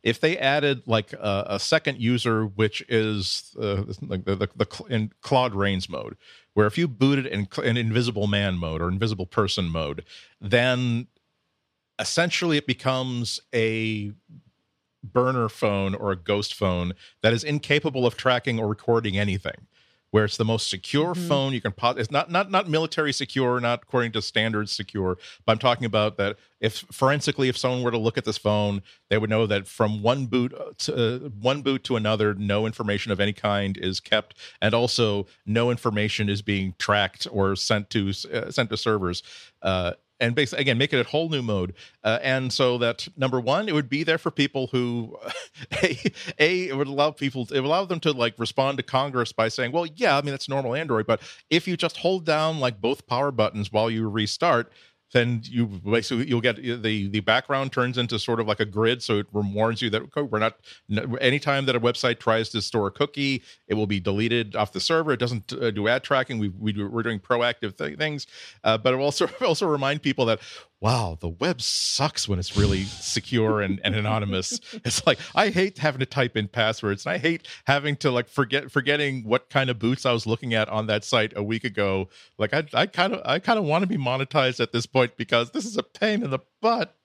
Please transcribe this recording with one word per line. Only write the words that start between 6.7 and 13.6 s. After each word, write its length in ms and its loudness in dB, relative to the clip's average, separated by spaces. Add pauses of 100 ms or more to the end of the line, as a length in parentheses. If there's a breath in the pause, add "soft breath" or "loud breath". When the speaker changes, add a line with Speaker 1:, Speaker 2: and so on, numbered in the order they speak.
Speaker 1:
you 100 4
booted 380 2
in 260 -2
cl-, 160 -2
in 80 2
Invisible 520 0
Man 280 2
mode 240 -4
or 80 0
Invisible 380 -2
Person 420 0
mode, 380 -4 (340 loud breath)
then 680 2 (920)
essentially 580 0
it 100 0
becomes 760 -2 (140)
a 580 0 (920)